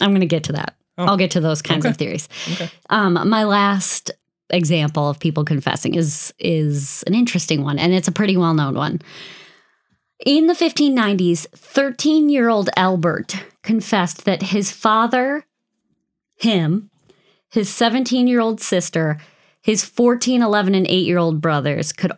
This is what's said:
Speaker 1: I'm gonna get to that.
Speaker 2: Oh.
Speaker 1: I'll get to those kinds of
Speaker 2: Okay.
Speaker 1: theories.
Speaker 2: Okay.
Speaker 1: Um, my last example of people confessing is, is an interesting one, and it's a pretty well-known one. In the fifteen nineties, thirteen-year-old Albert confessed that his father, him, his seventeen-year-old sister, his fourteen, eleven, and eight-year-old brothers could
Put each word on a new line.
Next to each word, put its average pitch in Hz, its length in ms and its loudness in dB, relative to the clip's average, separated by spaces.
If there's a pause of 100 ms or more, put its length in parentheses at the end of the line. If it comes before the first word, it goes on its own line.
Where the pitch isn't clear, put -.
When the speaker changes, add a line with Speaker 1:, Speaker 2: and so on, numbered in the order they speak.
Speaker 1:
I'm 202 120 2
gonna 190 140 2
get 160 180 -2
to - 100 -6
that. - 200 -8 (240)
Speaker 2:
Oh. 180 60 -2
Speaker 1:
I'll 196 120 2
get 180 160 0
to 175 80 0
those 156 220 -2
kinds 156 220 0
of 151 80 0
Speaker 2:
Okay. 151 140 -4
Speaker 1:
theories. - 220 -8 (260)
Speaker 2:
Okay. 170 140 -8 (220)
Speaker 1:
Um, 190 380 2
my 220 160 2
last 202 680 0 (400)
example 151 580 0
of 143 120 -6
people 156 240 -2
confessing - 500 -2
is, 151 460 -2
is 151 680 -2
an 180 80 0
interesting 180 480 0
one, 143 160 -2
and 175 160 2
it's 185 140 0
a 175 40 0
pretty 196 240 0
well-known 156 380 2
one. 147 260 -4 (1300)
In 311 220 4
the 349 80 4
fifteen 294 380 2
nineties, 185 520 2 (100)
thirteen-year-old 277 1200 2
Albert 185 600 0 (260)
confessed 202 600 -2
that 190 180 -2
his 190 280 -2
father, 247 760 0 (880)
him, 196 540 0 (600)
his 208 180 0
seventeen-year-old 240 920 0
sister, 160 580 -2 (440)
his 214 220 0
fourteen, 240 580 2
eleven, 208 340 2
and 185 100 2
eight-year-old 170 540 0
brothers 147 520 -2
could - 240 -4